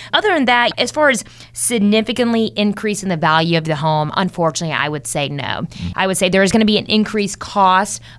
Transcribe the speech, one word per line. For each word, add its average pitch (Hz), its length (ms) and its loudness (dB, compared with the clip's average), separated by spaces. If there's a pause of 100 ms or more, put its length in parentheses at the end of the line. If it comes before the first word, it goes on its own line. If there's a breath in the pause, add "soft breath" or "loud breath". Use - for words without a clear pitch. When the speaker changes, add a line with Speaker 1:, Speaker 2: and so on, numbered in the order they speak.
(120)
Speaker 1:
Other 359 220 2
than 285 100 2
that, 240 340 2
as 247 140 -2
far 302 180 2
as 226 140 -2 (280 loud breath)
significantly 226 1000 0
increasing 202 540 -2
the 175 80 0
value 165 420 2
of 156 60 -2
the 156 100 -2
home, 151 420 0
unfortunately, 165 600 -2
I 143 120 0
would 151 180 -6
say 143 220 -4
no. 143 140 -6
Speaker 2:
Mm. - 540 -8
Speaker 1:
I 190 100 0
would 185 100 0
say 180 120 0
there 190 160 4
is 185 80 2
gonna 220 120 4
be 208 140 2
an - 80 -4
increased 214 540 -2
cost 190 600 2 (180 loud breath)